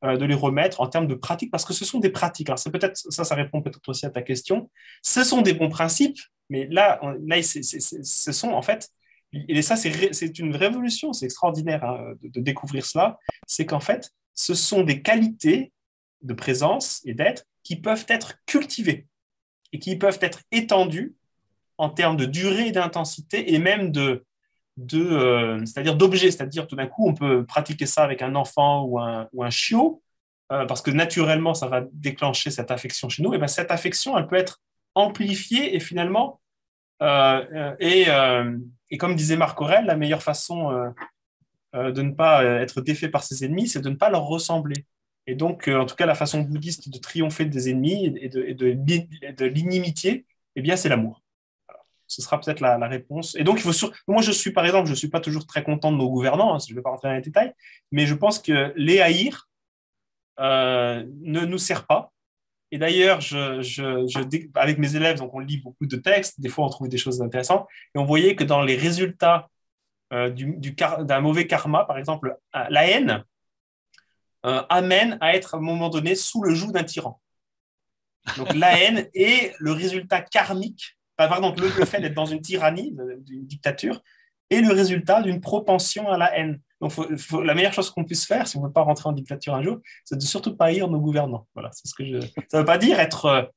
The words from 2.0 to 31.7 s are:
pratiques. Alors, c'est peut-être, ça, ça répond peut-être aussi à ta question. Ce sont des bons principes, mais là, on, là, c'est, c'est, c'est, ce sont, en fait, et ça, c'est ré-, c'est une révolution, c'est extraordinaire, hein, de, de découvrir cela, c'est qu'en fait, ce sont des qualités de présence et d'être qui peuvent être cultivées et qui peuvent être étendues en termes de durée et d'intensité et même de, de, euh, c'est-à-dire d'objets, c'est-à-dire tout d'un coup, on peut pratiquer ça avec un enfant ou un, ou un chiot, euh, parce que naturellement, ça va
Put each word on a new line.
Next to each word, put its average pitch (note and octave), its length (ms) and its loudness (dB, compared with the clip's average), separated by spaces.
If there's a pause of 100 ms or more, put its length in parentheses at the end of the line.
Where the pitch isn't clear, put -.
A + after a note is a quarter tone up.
pratiques. E3+ 380 -4
Alors, B2+ 100 -2
c'est D#3+ 120 -8
peut-être, F#3+ 240 -2
ça, - 280 -6
ça D#3+ 100 -2
répond D3 300 -4
peut-être - 240 -10
aussi C3 180 -8
à C#3 60 -6
ta B2 100 -6
question. D#3 480 -4 (320)
Ce B3 220 4
sont B3+ 180 4
des F#3+ 120 6
bons D#3+ 160 0
principes, E3 500 0 (300)
mais C3+ 180 -6
là, F#3+ 340 6
on, C#3+ 100 -6 (140)
là, E3+ 160 2
c'est, D3+ 220 -2
c'est, - 160 -6
c'est, D3+ 240 -6
ce - 280 -4
sont, A#3 180 -2
en B2+ 120 -2
fait, - 280 -2 (440)
et D3 280 -2
ça, A3 160 2
c'est E3 120 -2
ré-, F3 240 0
c'est D#3+ 260 -6
une D#3 160 -4
révolution, A#3+ 580 -2
c'est - 120 -8
extraordinaire, D#3 580 -2
hein, A#2+ 380 -8
de, A#2+ 80 -14
de B2 120 -10
découvrir C3+ 440 -6
cela, G3+ 320 0 (300)
c'est - 180 -4
qu'en D#3 140 -2
fait, - 320 -4 (240)
ce - 180 -2
sont F#3+ 300 2
des C#3+ 180 0
qualités A3 680 2 (500)
de B2+ 120 -8
présence D3 720 0
et B2 80 -8
d'être F3+ 320 -2 (180)
qui E3+ 140 -8
peuvent A3 320 -2
être A3+ 260 -2 (100)
cultivées A3+ 600 -2 (640)
et D3+ 80 -10
qui F#3 160 -6
peuvent F#3+ 260 2
être F3+ 200 -4 (100)
étendues G3+ 640 0 (640)
en D3+ 120 0
termes D#3+ 280 2
de C3 80 0
durée F#3+ 420 0
et G#3+ 40 -4
d'intensité F3 840 -2
et D#3 60 4
même F#3+ 320 2
de, C#3 340 0 (500)
de, C3 240 -2
euh, A#2+ 640 2
c'est-à-dire D3 300 -2
d'objets, F#3 340 6
c'est-à-dire D3+ 380 -6
tout - 80 -12
d'un C3+ 120 -4
coup, G#3+ 200 0
on D#3 60 4
peut C3+ 320 2
pratiquer D3+ 400 -2
ça D3+ 180 4
avec C3+ 180 -2
un C3 140 -4
enfant C#3+ 480 2
ou B2 160 -2
un, A#2 320 -6
ou B2 140 -6
un A#2 40 -4
chiot, C4+ 540 0 (480)
euh, C3+ 140 -2
parce B2 160 -6
que D3 100 -2
naturellement, D#3+ 600 2
ça C#3 140 -4
va B2+ 260 -2